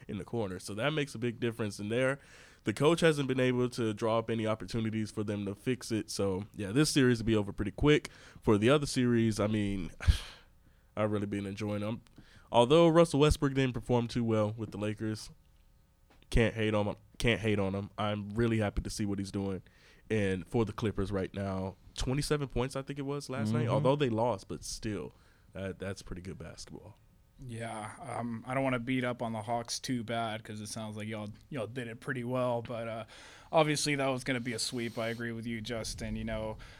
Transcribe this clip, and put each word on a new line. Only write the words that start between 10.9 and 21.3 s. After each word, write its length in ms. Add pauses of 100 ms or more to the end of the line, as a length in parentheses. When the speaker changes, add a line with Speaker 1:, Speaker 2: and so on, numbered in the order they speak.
Speaker 1:
I've 140
really 160
been 200
enjoying 340
them. 200 (520)
Although 360
Russell 320
Westbrook 340
didn't 200
perform 320
too 160
well 340
with 140
the 80
Lakers, 500 (1040)
can't 240
hate 200
on 120
him, 100 (220)
can't 220
hate 180
on 160
him. 240
I'm 360
really 240
happy 240
to 80
see 160
what 120
he's 140
doing. 300 (480)
And 360
for 180
the 80
Clippers 380
right 240